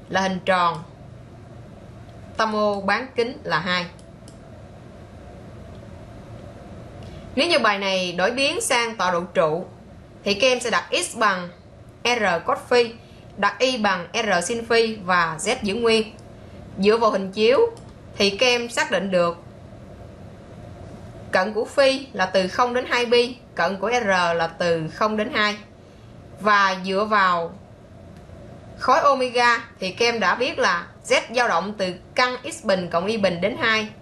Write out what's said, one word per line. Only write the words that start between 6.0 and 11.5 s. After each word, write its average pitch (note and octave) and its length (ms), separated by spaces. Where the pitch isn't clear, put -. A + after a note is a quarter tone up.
Nếu D4 140
như E4 100
bài G#3+ 200
này F#3+ 340
đổi F#3 180
biến C#4 300
sang A#3 360
tọa F#3 140
độ F3 120
trụ E3 300
thì G3+ 100
các A#3 120
em B3 140
sẽ A#3+ 100
đặt F3 200
X E4 260
bằng F#3+ 320